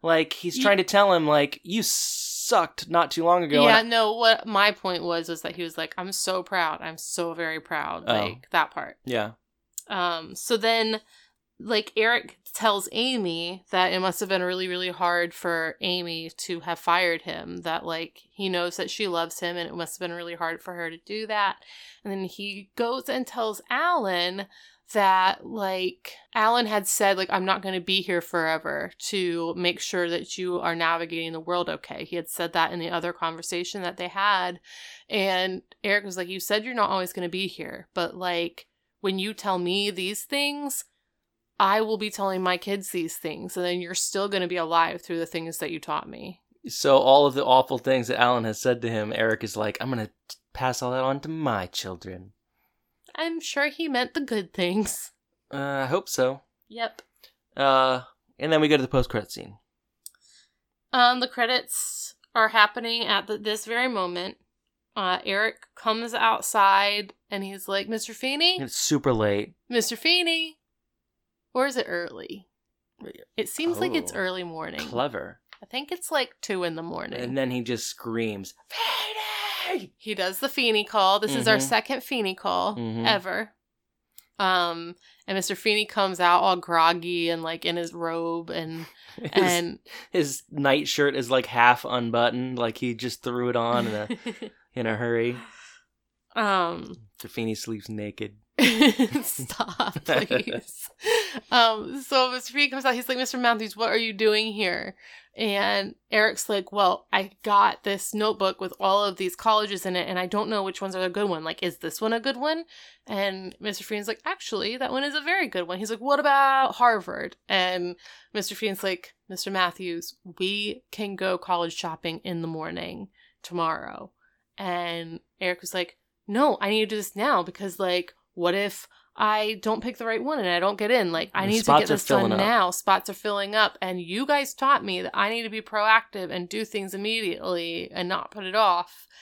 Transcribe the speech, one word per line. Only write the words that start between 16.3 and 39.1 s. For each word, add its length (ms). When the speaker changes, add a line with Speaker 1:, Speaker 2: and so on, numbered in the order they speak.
Speaker 2:
to 240
have 180
fired 440
him, 380
that, 240
like, 360
he 180
knows 280
that 120
she 180
loves 340
him 160
and 120
it 60
must 240
have 80
been 80
really 200
hard 280
for 100
her 160
to 80
do 300
that. 300
And 80
then 120
he 520
goes 340
and 180
tells 420
Alan 760
that, 520
like, 680
Alan 320
had 220
said, 300
like, 120
"I'm 160
not 160
gonna 200
be 200
here 200
forever," 680
to 460
make 240
sure 300
that 280
you 220
are 160
navigating 580
the 60
world 300
okay. 360
He 100
had 140
said 240
that 180
in 80
the 100
other 240
conversation 680
that 140
they 100
had. 520
And 540
Eric 220
was 120
like, 120
"You 100
said 260
you're 80
not 160
always 240
gonna 160
be 180
here, 460
but, 220
like, 500
when 180